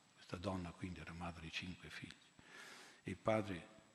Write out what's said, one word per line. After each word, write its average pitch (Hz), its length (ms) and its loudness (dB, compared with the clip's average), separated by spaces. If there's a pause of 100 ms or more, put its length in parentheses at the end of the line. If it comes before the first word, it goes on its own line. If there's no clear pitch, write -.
(140)
questa - 240 -6
donna 90 340 2
quindi 90 280 -4
era 80 140 -6
madre 85 280 -4
di 80 100 -6
cinque - 380 -4
figli. - 260 -8 (880)
E - 80 0
il 92 60 0
padre, 101 500 6 (280)